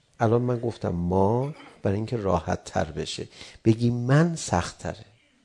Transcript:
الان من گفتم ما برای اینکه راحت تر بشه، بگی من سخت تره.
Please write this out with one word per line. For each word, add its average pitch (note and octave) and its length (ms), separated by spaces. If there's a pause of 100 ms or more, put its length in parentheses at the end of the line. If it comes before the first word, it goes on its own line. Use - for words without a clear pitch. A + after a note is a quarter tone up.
(200)
الان A#2 220
من B2 180
گفتم A2+ 300
ما F#2+ 640 (300)
برای G2+ 140
اینکه A2 200
راحت F#2 460
تر F#2+ 200
بشه، D2+ 440 (380)
بگی A2+ 240
من C3+ 460
سخت - 420
تره. - 280 (400)